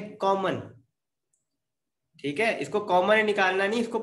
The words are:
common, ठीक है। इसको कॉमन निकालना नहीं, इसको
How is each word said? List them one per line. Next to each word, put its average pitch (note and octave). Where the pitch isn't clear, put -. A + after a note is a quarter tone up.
common, F#3+
ठीक C#3+
है। A3
इसको D3
कॉमन G3+
निकालना G3
नहीं, A#3
इसको A3+